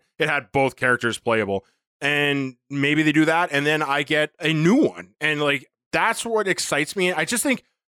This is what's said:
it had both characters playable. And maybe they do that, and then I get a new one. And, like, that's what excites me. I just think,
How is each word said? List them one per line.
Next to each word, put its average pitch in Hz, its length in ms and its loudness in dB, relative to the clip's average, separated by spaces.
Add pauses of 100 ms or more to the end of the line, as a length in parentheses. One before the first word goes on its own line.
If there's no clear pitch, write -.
(200)
it 151 100 -2
had 143 220 -4
both 135 240 0
characters 120 440 0
playable. 104 460 -2 (360)
And 143 540 -2 (140)
maybe 143 340 0
they 151 100 2
do 156 120 4
that, 165 260 2
and 143 140 0
then 151 160 2
I 143 220 -2
get 151 360 -2
a 160 140 0
new 165 220 4 (120)
one. 90 340 -8
And, 151 200 -2
like, 143 280 -2 (240)
that's 202 320 0
what 214 240 0
excites 151 480 -2
me. 180 160 0
I 156 100 -2
just 226 200 -4
think, 269 200 -2 (340)